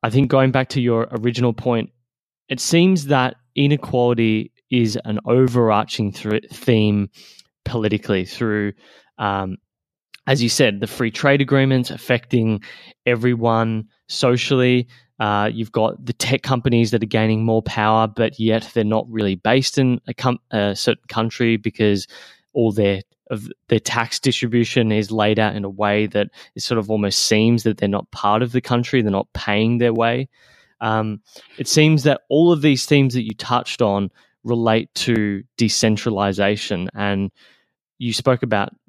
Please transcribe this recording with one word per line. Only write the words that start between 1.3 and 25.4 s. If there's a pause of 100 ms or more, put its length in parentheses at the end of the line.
point, (580)
it
seems
that (200)
inequality (200)
is
an
overarching
thr-, (140)
theme (540)
politically
through, (460)
um, (680)
as
you
said,
the
free
trade
agreements
affecting (420)
everyone (200)
socially. (320)
Uh,
you've
got
the
tech
companies
that
are
gaining
more
power,
but
yet
they're
not
really
based
in
a
com-, (120)
a
certain
country
because (460)
all
their, (280)
of (180)
their
tax
distribution
is
laid
out